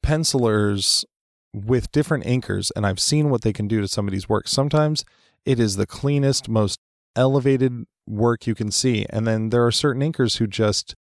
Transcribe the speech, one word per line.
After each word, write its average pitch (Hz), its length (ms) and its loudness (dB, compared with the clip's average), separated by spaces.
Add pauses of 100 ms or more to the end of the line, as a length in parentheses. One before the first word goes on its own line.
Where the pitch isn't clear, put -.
pencilers 110 1000 0 (500)
with 110 380 -2
different 147 320 0
inkers, 104 540 -2
and 107 100 0
I've 95 100 0
seen 151 320 0
what 127 120 0
they 110 100 0
can 104 160 -4
do 107 140 0
to 98 80 -2
somebody's 98 400 -4
work. 107 180 0
Sometimes 151 560 0 (420)
it 131 140 2
is 107 160 2
the 104 100 0
cleanest, 139 640 0
most 107 320 0 (340)
elevated 131 720 2 (240)
work 113 400 0
you 113 80 0
can 107 160 -4
see. 113 380 0
And 110 180 -2
then 110 220 0
there 120 160 4
are 117 60 2
certain 131 300 0
inkers 139 360 0
who 113 100 0
just 104 540 -2